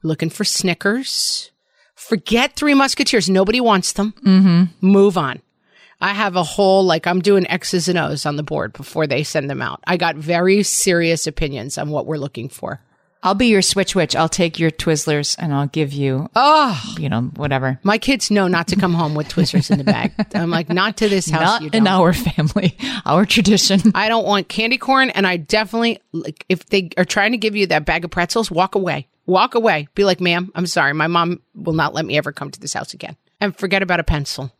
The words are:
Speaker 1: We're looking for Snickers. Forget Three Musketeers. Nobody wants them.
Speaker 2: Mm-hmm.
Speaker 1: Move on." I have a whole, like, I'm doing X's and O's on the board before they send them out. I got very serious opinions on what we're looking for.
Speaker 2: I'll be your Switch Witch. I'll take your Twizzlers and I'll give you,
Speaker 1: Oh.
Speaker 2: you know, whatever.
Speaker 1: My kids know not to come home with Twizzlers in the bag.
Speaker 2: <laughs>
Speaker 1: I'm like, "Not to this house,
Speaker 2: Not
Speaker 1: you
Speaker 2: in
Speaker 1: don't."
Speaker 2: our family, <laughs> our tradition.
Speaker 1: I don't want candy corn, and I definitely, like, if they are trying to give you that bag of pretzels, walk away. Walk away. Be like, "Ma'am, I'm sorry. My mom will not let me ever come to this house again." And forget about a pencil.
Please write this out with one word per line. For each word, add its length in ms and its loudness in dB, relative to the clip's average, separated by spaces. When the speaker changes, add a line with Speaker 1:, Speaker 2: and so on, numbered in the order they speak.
Speaker 1:
We're 60 -6
looking 200 -4
for 160 -6
Snickers. 1040 -4
Forget 600 -2
Three 200 2
Musketeers. 560 2
Nobody 320 2
wants 320 2
them. 180 -2
Speaker 2:
Mm-hmm. 640 4
Speaker 1:
Move 300 6
on." 240 -2
I 120 0
have 240 -2
a 60 2
whole, 420 4
like, 220 2
I'm 160 0
doing 260 4
X's 400 -2
and 100 0
O's 280 -4
on 100 -2
the 60 -6
board 320 -6
before 320 -4
they 160 -2
send 260 -4
them 140 -6
out. 240 -8
I 100 0
got 200 -2
very 460 2
serious 640 0
opinions 520 -6
on 100 -6
what 160 -4
we're 140 -6
looking 320 -10
for. 320 -12
Speaker 2:
I'll 120 2
be 120 2
your 160 4
Switch 320 -2
Witch. 200 0
I'll 140 2
take 300 -2
your 120 2
Twizzlers 680 -2
and 160 -4
I'll 140 -2
give 260 -4
you, 420 -2
Speaker 1:
Oh. 640 2
Speaker 2:
you 100 -4
know, 140 -2
whatever. 480 -2
Speaker 1:
My 120 2
kids 340 -2
know 180 2
not 200 0
to 80 -2
come 160 0
home 220 0
with 140 -4
Twizzlers 420 0
in 80 2
the 60 -6
bag. 280 0
Speaker 2:
<laughs> 100 -12
Speaker 1:
I'm 160 -2
like, 180 -2
"Not 300 0
to 100 2
this 220 0
house, 100 0
Speaker 2:
Not 220 2
Speaker 1:
you 100 -8
Speaker 2:
in 120 4
Speaker 1:
don't." 100 4
Speaker 2:
our 180 4
family, 640 0
<laughs> 160 -8
our 180 4
tradition. 680 4
Speaker 1:
I 140 0
don't 180 0
want 240 0
candy 260 -2
corn, 320 2
and 180 0
I 120 0
definitely, 600 -2
like, 380 -10
if 160 -2
they 320 0
are 80 2
trying 260 0
to 60 -2
give 180 -2
you 120 0
that 180 0
bag 180 -2
of 60 -10
pretzels, 400 -2
walk 240 0
away. 340 -4
Walk 300 0
away. 400 0
Be 100 2
like, 160 2
"Ma'am, 340 -2
I'm 120 -4
sorry. 260 0
My 140 0
mom 340 0
will 180 -6
not 220 -2
let 100 -4
me 140 -2
ever 140 -4
come 180 -12
to 100 -20
this 140 -10
house 180 -8
again." 240 -16
And 160 -4
forget 260 -2
about 180 -2
a 40 -4
pencil. 560 -6